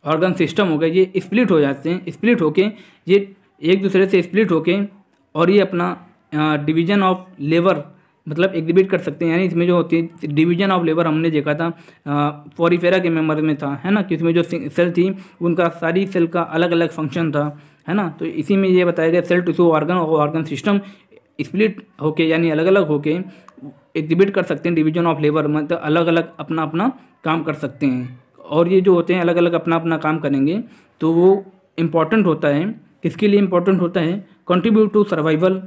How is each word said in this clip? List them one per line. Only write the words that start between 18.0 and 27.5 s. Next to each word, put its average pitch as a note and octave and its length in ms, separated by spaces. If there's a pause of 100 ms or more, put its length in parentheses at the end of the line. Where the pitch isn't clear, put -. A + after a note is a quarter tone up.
तो D3+ 160
इसी E3 320
में G3 120
ये F3+ 160
बताया E3+ 260
गया E3+ 100
सेल, F3 220
टिश्यू, F3 280
ऑर्गन D#3 240
और D#3 260
ऑर्गन D3+ 240
सिस्टम G3+ 360 (600)
स्प्लिट G#3+ 460 (160)
होके D#3 220
यानी D#3+ 260
अलग D#3+ 160
अलग F#3+ 220
होके D3+ 300 (800)
एग्जिबिट E3 340
कर G3 120
सकते F3 260
हैं E3+ 80
division D#3 300
of D3+ 180
labor, D3+ 220
मतलब D3+ 320
अलग D#3+ 280
अलग E3 320
अपना D#3+ 240
अपना E3+ 300 (320)
काम D#3+ 180
कर - 120